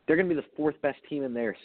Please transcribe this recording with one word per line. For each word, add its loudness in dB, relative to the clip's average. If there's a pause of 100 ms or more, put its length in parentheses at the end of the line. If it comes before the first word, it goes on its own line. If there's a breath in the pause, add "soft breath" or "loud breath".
They're 4
gonna 2
be 0
the -4 (140)
fourth 0
best -2
team -6
in -4
their -2